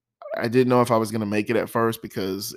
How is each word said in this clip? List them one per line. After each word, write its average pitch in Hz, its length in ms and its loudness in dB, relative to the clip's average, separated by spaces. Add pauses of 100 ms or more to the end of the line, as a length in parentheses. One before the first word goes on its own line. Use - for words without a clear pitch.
(360)
I 117 120 -4
didn't 123 200 4
know 123 140 6
if 120 80 0
I 113 60 4
was 110 140 0
gonna 110 160 -4
make 104 240 -2
it 113 60 2
at 90 140 -2
first 113 320 0
because 98 540 -6